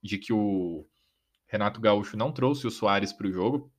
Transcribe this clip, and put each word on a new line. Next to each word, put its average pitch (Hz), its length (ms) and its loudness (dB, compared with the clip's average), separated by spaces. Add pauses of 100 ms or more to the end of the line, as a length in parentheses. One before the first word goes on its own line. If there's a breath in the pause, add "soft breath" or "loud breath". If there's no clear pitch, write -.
de 104 160 -6
que - 140 -4
o 92 540 0 (600)
Renato 104 340 -2
Gaúcho 104 360 2
não 123 160 0
trouxe 131 340 0
o 110 40 0
Soares 101 420 0
pro 98 200 -4
jogo 120 460 -2